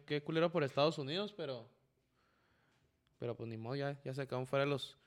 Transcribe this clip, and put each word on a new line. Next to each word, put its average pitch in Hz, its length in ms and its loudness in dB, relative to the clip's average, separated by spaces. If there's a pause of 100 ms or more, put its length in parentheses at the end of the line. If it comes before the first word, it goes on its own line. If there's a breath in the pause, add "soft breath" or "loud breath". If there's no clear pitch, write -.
qué 147 160 0
culero 160 300 4
por 170 100 4
Estados 143 360 4
Unidos, 170 380 -2
pero... 131 320 -6 (1500 soft breath)
Pero 120 180 -4
pues 113 120 -8
ni 113 80 -6
modo, 117 200 -6
ya, 139 280 -4
ya 135 100 -4
se 139 80 -4
acabaron 131 240 -2
fuera 139 200 2
los... 143 300 -2 (100)